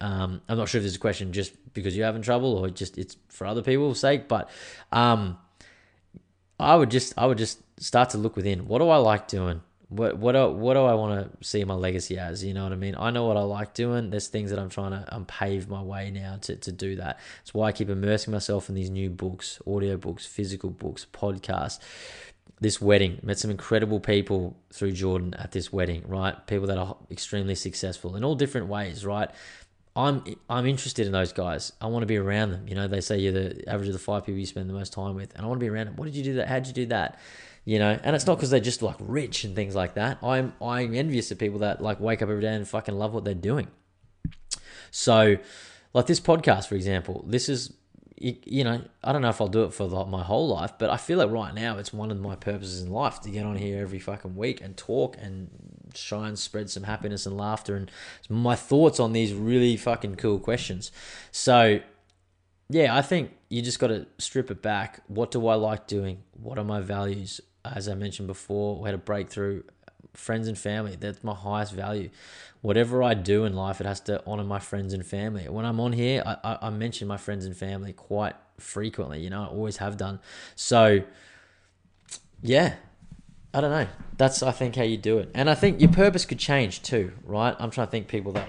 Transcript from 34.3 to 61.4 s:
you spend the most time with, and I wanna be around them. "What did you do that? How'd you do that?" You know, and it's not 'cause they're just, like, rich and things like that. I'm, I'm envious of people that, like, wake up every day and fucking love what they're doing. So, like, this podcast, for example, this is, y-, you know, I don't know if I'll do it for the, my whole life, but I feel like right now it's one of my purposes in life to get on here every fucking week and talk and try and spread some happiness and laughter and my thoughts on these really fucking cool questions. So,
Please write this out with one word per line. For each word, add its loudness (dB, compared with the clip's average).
you -6
spend -8
the -6
most -8
time -6
with, -10
and -10
I -4
wanna -2
be -2
around -4
them. -10
"What -8
did -8
you -4
do -2
that? 0
How'd -2
you -12
do -2
that?" -2
You 4
know, 4
and 4
it's 2
not 4
'cause 0
they're 8
just, -2
like, -2
rich -4
and -6
things -2
like 0
that. -2
I'm, 0
I'm -2
envious 0
of -8
people -2
that, 0
like, -2
wake 0
up 0
every 0
day 0
and -4
fucking -4
love -2
what -4
they're -2
doing. -2
So, 8
like, 4
this 2
podcast, 4
for -2
example, -2
this 0
is, -2
y-, -4
you 0
know, 0
I 0
don't 2
know 4
if -2
I'll 2
do 4
it -2
for -2
the, -2
my -4
whole 2
life, -2
but 0
I 2
feel 0
like 4
right -4
now -4
it's -10
one -6
of -4
my -6
purposes -6
in -6
life -2
to -10
get -6
on -4
here -4
every -8
fucking -10
week -4
and -14
talk -2
and -12
try -8
and -8
spread -8
some -10
happiness -6
and -6
laughter -4
and -6
my 2
thoughts 4
on 4
these 2
really 4
fucking -2
cool 2
questions. -4
So, 8